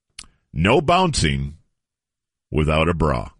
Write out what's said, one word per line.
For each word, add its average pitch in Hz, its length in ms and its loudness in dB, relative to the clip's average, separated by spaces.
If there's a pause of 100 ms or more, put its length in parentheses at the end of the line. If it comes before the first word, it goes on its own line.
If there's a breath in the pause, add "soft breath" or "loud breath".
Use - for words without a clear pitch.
(520)
No 180 280 2
bouncing 131 800 0 (920)
without 78 380 0
a 87 60 2
bra. 73 460 -2